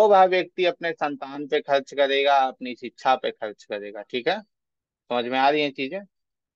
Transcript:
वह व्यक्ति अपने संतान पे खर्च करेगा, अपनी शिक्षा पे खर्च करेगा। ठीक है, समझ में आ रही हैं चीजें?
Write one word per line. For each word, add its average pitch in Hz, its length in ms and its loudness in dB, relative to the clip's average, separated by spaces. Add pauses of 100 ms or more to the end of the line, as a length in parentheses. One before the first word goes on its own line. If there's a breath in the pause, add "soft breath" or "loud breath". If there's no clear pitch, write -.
वह 190 180 8
व्यक्ति 180 380 -2
अपने 170 280 -2
संतान 143 540 -8
पे 151 140 0
खर्च 139 340 -2
करेगा, 139 440 2
अपनी 127 360 -4
शिक्षा 127 420 -2
पे 123 140 -4
खर्च 107 340 -12
करेगा। 104 380 -10
ठीक 123 260 -6
है, 202 120 -2
समझ - 840 -10
में 123 140 -4
आ 135 120 4
रही 151 120 0
हैं 147 100 -2
चीजें? 143 280 -8 (560)